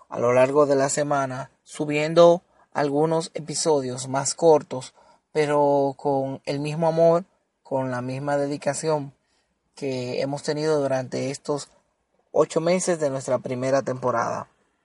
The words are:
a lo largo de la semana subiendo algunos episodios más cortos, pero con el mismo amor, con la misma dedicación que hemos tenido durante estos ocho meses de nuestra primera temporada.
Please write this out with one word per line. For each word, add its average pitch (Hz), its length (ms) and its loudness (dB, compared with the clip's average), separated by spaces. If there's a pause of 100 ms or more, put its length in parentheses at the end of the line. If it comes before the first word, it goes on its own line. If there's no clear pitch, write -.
a - 100 -10
lo 120 140 2
largo 135 340 4
de 139 80 2
la 135 140 2
semana 139 640 -4 (100)
subiendo 165 800 4 (300)
algunos 151 600 0
episodios 139 760 -2
más 135 260 -4
cortos, 143 580 2 (380)
pero 143 640 2
con 135 500 -4
el 143 120 -4
mismo 151 300 -2
amor, 165 380 4 (360)
con 131 300 -4
la 123 100 -4
misma 139 360 -2
dedicación 143 760 -4 (640)
que 127 440 -6
hemos 139 220 -4
tenido 151 380 0
durante 131 500 -4
estos 143 400 -8 (640)
ocho 156 280 0
meses 175 380 0
de 151 100 -2
nuestra 135 300 -2
primera 131 440 -2
temporada. 120 640 -4 (360)